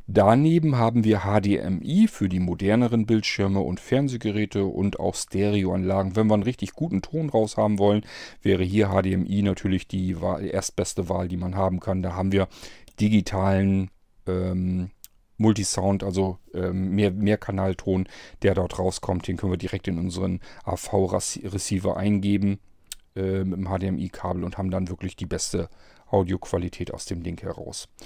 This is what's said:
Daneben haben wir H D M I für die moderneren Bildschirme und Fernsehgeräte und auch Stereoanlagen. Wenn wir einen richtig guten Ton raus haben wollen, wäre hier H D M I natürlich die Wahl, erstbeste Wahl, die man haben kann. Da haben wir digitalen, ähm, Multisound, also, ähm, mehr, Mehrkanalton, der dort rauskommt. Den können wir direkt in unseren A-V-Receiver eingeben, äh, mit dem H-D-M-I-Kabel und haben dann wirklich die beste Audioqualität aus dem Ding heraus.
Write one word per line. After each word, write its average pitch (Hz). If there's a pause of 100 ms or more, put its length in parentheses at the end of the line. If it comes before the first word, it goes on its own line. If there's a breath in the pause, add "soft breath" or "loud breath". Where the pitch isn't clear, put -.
Daneben 135
haben 117
wir 104
H 101
D 101
M 87
I 202
für 104
die 90
moderneren 104
Bildschirme 101
und 90
Fernsehgeräte 110
und 92
auch 92
Stereoanlagen. 95
Wenn 110
wir 107
einen 104
richtig 120
guten 165
Ton 156
raus 110
haben 107
wollen, 104 (380 loud breath)
wäre 95
hier 98
H 95
D 92
M 92
I 101
natürlich 95
die 92
Wahl, 90
erstbeste -
Wahl, 92
die 90
man 90
haben 92
kann. 92
Da 90
haben 95
wir 95 (540 loud breath)
digitalen, 98 (380)
ähm, 92 (500)
Multisound, 101
also, 95 (140)
ähm, 92
mehr, 101
Mehrkanalton, 95 (340 loud breath)
der 98
dort 90
rauskommt. 92
Den 92
können 92
wir 90
direkt 92
in 92
unseren 90 (240 loud breath)
A-V-Receiver 95
eingeben, 101 (560)
äh, 95
mit 92
dem 92
H-D-M-I-Kabel 90
und 87
haben 95
dann 92
wirklich 90
die -
beste - (420 soft breath)
Audioqualität 90
aus -
dem 87
Ding 87
heraus. - (180 loud breath)